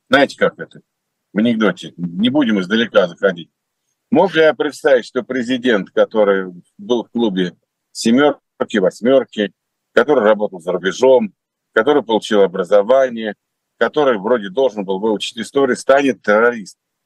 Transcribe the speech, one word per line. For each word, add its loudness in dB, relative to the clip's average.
знаете, 0
как -2
это, -16
в -4
анекдоте, -2
не -4
будем 0
издалека 0
заходить. -4
Мог 0
ли 2
я 4
представить, -2
что -8
президент, -2
который 0
был -4
в -20
клубе -2
"семерки", 0
"восьмерки", 0
который 2
работал 0
за -6
рубежом, 2
который 2
получил 0
образование, 0
который 0
вроде -2
должен -2
был -6
выучить -6
историю, -2
станет 0
террористом? 0